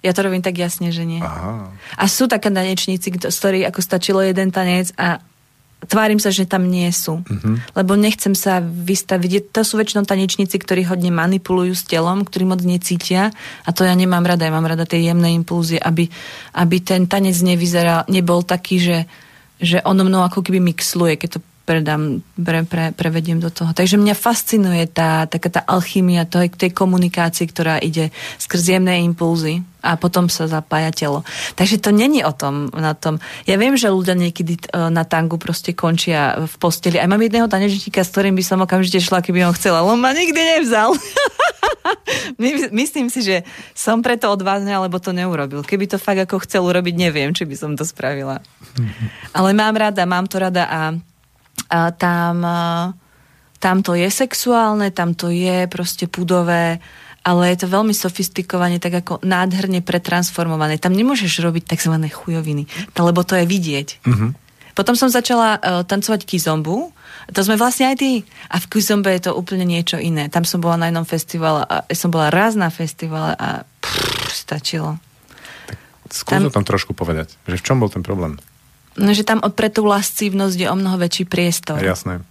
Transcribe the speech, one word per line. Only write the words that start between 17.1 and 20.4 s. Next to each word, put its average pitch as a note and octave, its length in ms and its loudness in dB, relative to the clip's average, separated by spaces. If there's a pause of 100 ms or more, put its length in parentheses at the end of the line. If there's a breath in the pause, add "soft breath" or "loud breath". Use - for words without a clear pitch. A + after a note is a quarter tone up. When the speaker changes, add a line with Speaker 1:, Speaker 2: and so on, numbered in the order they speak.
Speaker 1:
nevyzeral, E3+ 640 2
nebol F3 400 2
taký, F3+ 320 0
že, F3 200 2 (600 loud breath)
že F3 320 0
on F#3+ 80 4
mnou F#3+ 240 4
ako F3+ 240 0